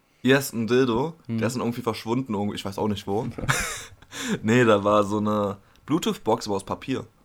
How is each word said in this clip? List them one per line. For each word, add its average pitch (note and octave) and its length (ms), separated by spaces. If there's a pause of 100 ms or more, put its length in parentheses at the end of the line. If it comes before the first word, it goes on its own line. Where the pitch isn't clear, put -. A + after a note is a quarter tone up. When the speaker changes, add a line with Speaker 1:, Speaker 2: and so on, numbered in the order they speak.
(220)
Speaker 1:
Yes, C3+ 320
ein A2 140
Dildo. B2+ 460 (140)
Speaker 2:
Hm. A#2 120
Speaker 1:
Der A2 80
ist A#2 60
dann B2 80
irgendwie A#2 200
verschwunden, A#2 520
irgendwo, G#2 200
ich - 120
weiß G2 120
auch G#2+ 100
nicht G2+ 200
wo. G#2 200 (400)
Speaker 2:
<laughs> - 320
Speaker 1:
<laughs> - 440
Nee, A#2 200
da G#2 200
war G#2 200
so G2+ 140
eine G#2 400 (280)
Bluetooth-Box, C3+ 600
aber G2+ 80
aus F#2+ 100
Papier. G#2+ 400 (200)